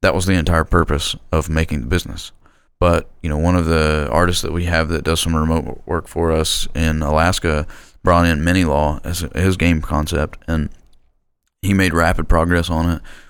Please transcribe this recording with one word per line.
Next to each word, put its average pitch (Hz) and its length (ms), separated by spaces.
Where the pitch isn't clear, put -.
That 90 140
was 85 120
the 95 80
entire 82 300
purpose 78 520
of 78 160
making 80 320
the 58 60
business. 73 460
But, 85 300
you 82 60
know, 76 100
one 87 180
of 85 100
the 78 460
artists 85 300
that 78 100
we 87 140
have 80 240
that 80 120
does 80 180
some 82 140
remote 78 500
work 85 220
for 82 240
us 80 440
in 78 280
Alaska 78 640
brought 85 220
in 80 180
Mini 90 200
Law 73 380
as 85 320
his 92 220
game 82 260
concept, 76 640
and 80 240
he 101 140
made 92 180
rapid 82 360
progress 85 420
on 82 180
it. 82 140